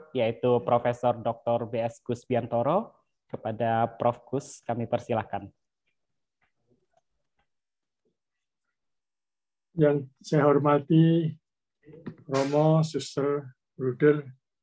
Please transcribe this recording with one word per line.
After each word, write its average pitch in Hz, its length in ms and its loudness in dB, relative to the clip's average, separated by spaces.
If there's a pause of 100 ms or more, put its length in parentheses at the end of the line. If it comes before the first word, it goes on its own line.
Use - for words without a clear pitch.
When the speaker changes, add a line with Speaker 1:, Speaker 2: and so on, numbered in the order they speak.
(160)
Speaker 1:
yaitu 120 520 0
Profesor 120 520 0
Doktor 117 480 -4
B 113 160 -6
S 117 180 -8
Kusbiantoro. 120 960 -4 (300)
Kepada 113 720 -2
Prof 117 240 -2
Kus, - 420 -10
kami 117 220 -6
persilahkan. 107 640 -6 (4000)
Speaker 2:
Yang 147 320 2 (140)
saya 147 240 2
hormati, 156 880 4 (960)
Romo, 147 560 2
Suster, 143 640 -4 (240)
Bruder, 147 500 0 (400)